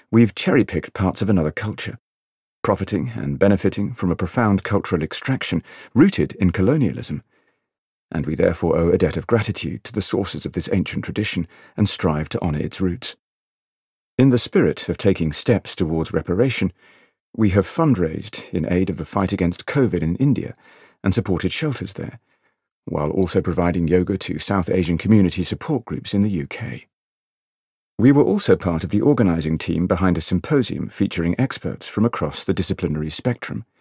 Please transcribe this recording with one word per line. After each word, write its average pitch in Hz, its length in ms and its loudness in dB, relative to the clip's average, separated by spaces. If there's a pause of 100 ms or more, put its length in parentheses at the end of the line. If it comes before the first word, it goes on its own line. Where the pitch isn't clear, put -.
we've 113 240 6
cherry-picked - 640 0
parts 92 260 0
of 101 80 0
another 82 220 2
culture, - 480 -8 (640)
profiting 98 500 0
and 69 240 -4
benefiting 101 560 2
from 92 160 -2
a 85 60 0
profound 101 480 0
cultural 95 400 -2
extraction - 580 -4 (320)
rooted 135 440 4
in 92 120 2
colonialism, 95 720 0 (880)
and 76 140 -4
we 76 80 -4
therefore 87 420 0
owe 85 140 2
a 87 80 4
debt - 180 0
of - 120 -6
gratitude 107 560 -2
to - 100 -16
the 104 80 -2
sources - 420 -4
of - 100 -8
this 90 200 -4
ancient 95 320 -2
tradition 95 420 -4 (300)
and 104 100 2
strive 78 420 -2
to - 120 -4
honor 76 160 -2
its - 240 -6
roots. 90 340 -4 (1000)
In 135 120 6
the 123 100 4
spirit - 500 0
of - 80 -4
taking 82 340 2
steps - 440 0
towards 80 360 -2
reparation, 95 640 0 (640)
we 107 140 4
have 95 160 4
fundraised 92 840 -2
in 87 240 -2
aid 92 160 2
of 80 80 -6
the 80 80 -8
fight 95 280 0
against 87 340 -2
covid 117 340 0
in 80 140 0
India 135 400 0 (480)
and 95 100 2
supported 92 380 0
shelters 127 420 -6
there, - 240 -12 (680)
while 76 260 -2
also 95 280 0
providing 85 480 2
yoga 90 300 2
to 78 220 -6
South 95 280 0
Asian 87 300 2
community 95 460 4
support - 420 -4
groups 73 300 -8
in 101 80 2
the 107 80 0
U 76 160 -4
K. - 400 -12 (1120)
We 127 140 8
were 143 100 6
also 190 320 4
part 85 300 -2
of 80 60 -6
the 104 100 2
organising 85 560 2
team 82 280 -2
behind 92 320 2
a 82 40 -2
symposium 87 640 -2
featuring 87 500 -2
experts - 480 -4
from 107 200 0
across - 400 -4
the 95 80 0
disciplinary 78 560 -4
spectrum, - 560 -6 (160)